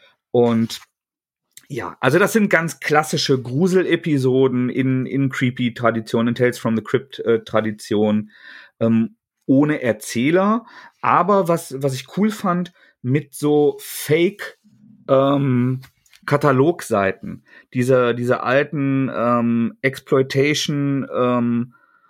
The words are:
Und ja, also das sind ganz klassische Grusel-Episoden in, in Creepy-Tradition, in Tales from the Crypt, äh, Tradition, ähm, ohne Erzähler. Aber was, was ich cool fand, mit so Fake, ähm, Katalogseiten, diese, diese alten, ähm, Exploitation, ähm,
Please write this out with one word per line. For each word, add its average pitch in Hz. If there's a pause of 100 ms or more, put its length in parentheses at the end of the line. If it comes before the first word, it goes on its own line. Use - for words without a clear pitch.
(300)
Und 117 (880)
ja, -
also 135
das 180
sind 214
ganz 165
klassische 151
Grusel-Episoden 131
in, 131
in 139
Creepy-Tradition, 117
in 120
Tales 123
from 113
the 110
Crypt, -
äh, 113
Tradition, 107 (500)
ähm, 113 (300)
ohne 147
Erzähler. 170 (340)
Aber 180
was, 165
was 139
ich -
cool 208
fand, 180 (300)
mit 143
so 147
Fake, - (500)
ähm, 135 (460)
Katalogseiten, 131 (300)
diese, 123
diese 120
alten, 135
ähm, 117
Exploitation, 139
ähm, 120 (360)